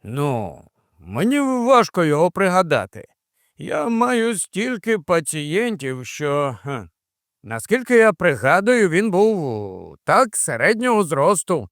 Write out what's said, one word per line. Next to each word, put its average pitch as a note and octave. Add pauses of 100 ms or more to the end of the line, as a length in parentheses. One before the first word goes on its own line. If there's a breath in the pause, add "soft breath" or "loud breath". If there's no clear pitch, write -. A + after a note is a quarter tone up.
Ну, A2 (340)
мені D#3
важко B3
його D#3
пригадати. F3+ (520)
Я D4
маю A#3
стільки A3+
пацієнтів, D3+
що, C#3+
хм, C3+ (600)
наскільки A#3
я A3
пригадую, F3+
він G3
був, A2+
так, G#3
середнього G#3
зросту D3+